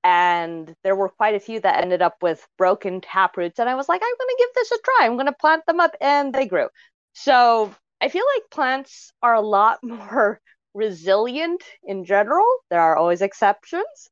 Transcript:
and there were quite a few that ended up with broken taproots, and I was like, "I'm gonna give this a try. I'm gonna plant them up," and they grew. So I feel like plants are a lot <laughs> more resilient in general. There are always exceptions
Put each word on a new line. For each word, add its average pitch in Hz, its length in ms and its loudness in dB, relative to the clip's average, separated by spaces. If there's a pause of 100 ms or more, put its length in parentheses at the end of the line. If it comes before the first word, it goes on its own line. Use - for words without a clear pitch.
and 170 800 0
there 190 140 0
were 190 140 -2
quite 214 260 -2
a 196 40 -4
few 226 200 -10
that 180 200 2
ended 180 220 0
up 170 180 0
with 170 240 -4 (140)
broken 185 420 0
taproots, 180 600 -2
and 240 100 0
I 262 60 -2
was 277 120 -6
like, 359 140 -2
"I'm 480 160 -4
gonna 508 200 -4
give 494 180 2
this 494 160 -2
a 453 120 -4
try. 494 220 2
I'm 240 100 -2
gonna 269 160 -2
plant 320 340 0
them 339 120 0
up," 330 220 2
and 285 340 0
they 269 120 0
grew. 175 220 -2 (460)
So 233 580 2 (280)
I 262 80 -2
feel 370 160 -2 (100)
like - 160 -6
plants 269 640 -6 (100)
are 233 120 4
a 220 60 2
lot 208 400 2
<laughs> - 40 -18
more 220 560 -4 (340)
resilient 220 880 -2 (220)
in 190 200 -10
general. 208 420 2 (240)
There 170 100 0
are 160 160 4
always 175 260 0
exceptions 233 880 -4